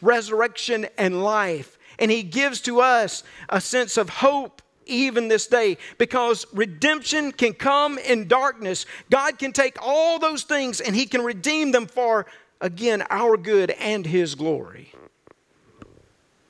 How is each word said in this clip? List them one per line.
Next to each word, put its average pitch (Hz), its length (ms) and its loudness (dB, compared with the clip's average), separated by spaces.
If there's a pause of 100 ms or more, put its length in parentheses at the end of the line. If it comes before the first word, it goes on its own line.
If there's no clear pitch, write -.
resurrection 220 840 0 (100)
and 185 240 0
life, 196 560 -2 (220)
and 220 100 2
he 226 140 2
gives 233 380 -2
to 240 180 0
us 240 440 2 (260)
a 196 100 0
sense 240 380 -2
of 208 100 0
hope 277 540 -2 (260)
even 240 420 0
this 220 180 2
day, 220 280 2 (220)
because 233 560 0
redemption 262 760 0
can 233 220 0
come 285 440 0
in 233 300 0
darkness. 226 580 0 (240)
God 277 300 2
can 269 120 -4
take 262 300 0
all 320 380 2
those 311 240 -2
things 269 360 -2
and 208 160 -2
he 247 120 0
can 247 160 0
redeem 269 480 0
them 233 160 2
for, 226 400 0 (340)
again, 202 480 -2
our 220 260 2
good 190 360 2
and 214 340 -4
his 160 300 0
glory. 135 580 -6 (1600)